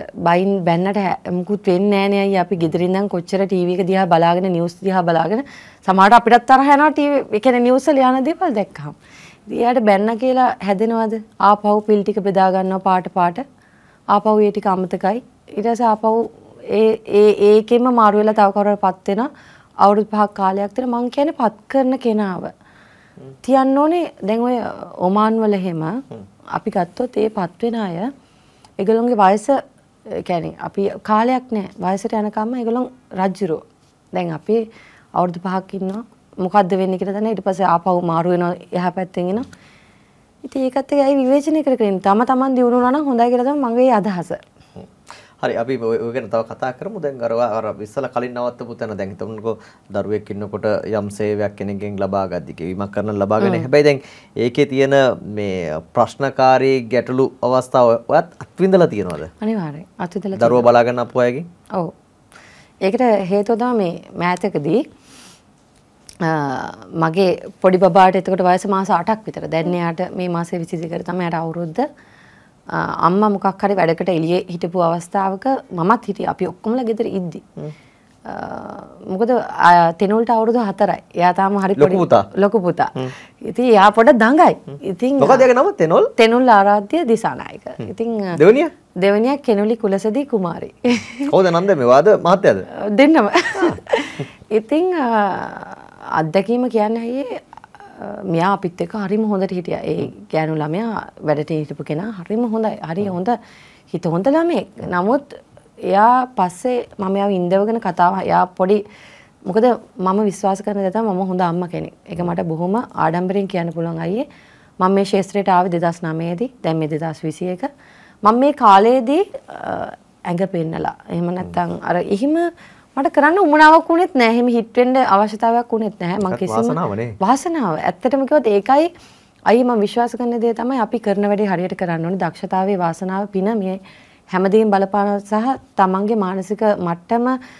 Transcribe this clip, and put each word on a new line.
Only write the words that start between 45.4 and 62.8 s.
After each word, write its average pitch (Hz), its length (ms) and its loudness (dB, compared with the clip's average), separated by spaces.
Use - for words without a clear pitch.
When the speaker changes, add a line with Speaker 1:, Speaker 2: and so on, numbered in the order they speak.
Speaker 2:
අපි 120 200 -4
ඔය, 113 220 -2
ඔය 117 140 -6
ගැන 117 180 -8
තව 113 140 -2
කතා - 280 -8
කරමු. 196 280 -12
දැන් 139 220 -8
අර, 113 100 -4
අර 113 340 -2
ඉස්සලා 123 280 -8
කලින් 123 260 -6
නවත්තපු 120 400 -8
තැන 110 220 -10
දැන් 95 140 -8
හිතමුකෝ 107 440 -10
දරුවෙක් 101 380 -6
ඉන්නකොට 101 360 -8
යම් 104 240 -4
සේවයක් 104 460 -4
කෙනෙක්ගෙන් 101 400 -8
ලබා 98 300 -2
ගද්දි 82 260 -10
ගෙවීමක් 92 380 -8
කරන 104 280 -6
ලබා 104 220 0
ගන්න. 175 140 0
Speaker 1:
හ්ම්. 170 60 -2
Speaker 2:
හැබැයි 143 240 4
දැන් 139 160 2
ඒකේ 120 320 0
තියෙන 135 280 0
මේ 92 460 -6
ප්‍රශ්නකාරී 131 920 2
ගැටලු 123 560 -2
අවස්ථාව 127 500 2
ඔයත් 165 180 2
අත්විඳලා 185 460 2
තියෙනවද? 87 380 -6
Speaker 1:
අනිවාර්යයෙන්. 185 480 -6
අත්විඳලා 190 400 -8
Speaker 2:
දරුවෝ 120 240 2
Speaker 1:
තියෙනවා. 120 100 6
Speaker 2:
බලා 120 120 6
ගන්න 123 140 -2
අපු 120 200 -6
අයගෙන්? 123 280 -2
Speaker 1:
ඔව්. 175 180 -4